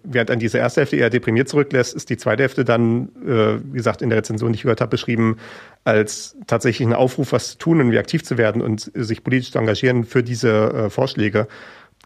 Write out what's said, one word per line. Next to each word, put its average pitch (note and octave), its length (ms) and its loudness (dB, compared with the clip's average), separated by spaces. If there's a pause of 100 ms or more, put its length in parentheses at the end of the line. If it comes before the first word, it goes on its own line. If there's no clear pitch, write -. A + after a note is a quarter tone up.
während B2 280 -2
an B2 80 0
dieser A2+ 220 0
erste B2 200 0
Hälfte C#3+ 160 0
eher A#2+ 140 2
deprimiert A#2+ 400 0
zurücklässt, C#3 440 0
ist - 140 -10
die A#2+ 80 -4
zweite A#2 280 0
Hälfte C3 200 0
dann, A#2 460 2 (120)
äh, A2 360 2 (120)
wie C3+ 60 -8
gesagt, A2+ 240 -2
in B2+ 80 -2
der A2+ 80 2
Rezension, A2 340 -2
die A2 60 0
ich - 60 -8
gehört A2+ 180 0
habe, A#2 120 -4
beschrieben A2+ 440 0 (480)
als G#2+ 640 0
tatsächlich A#2 420 0
ein A#2 60 2
Aufruf, C3 380 0
was B2 180 0
zu - 80 -20
tun E3 240 2
und B2 80 4
wie A2+ 80 4
aktiv D3+ 260 -2
zu B2+ 140 -4
werden A2 240 2
und A2 320 -4
sich A2+ 300 -4
politisch B2+ 280 -2
zu - 60 0
engagieren A#2 460 2
für B2 180 0
diese, A2+ 500 2
äh, A2+ 160 -2
Vorschläge. G#2+ 600 0 (560)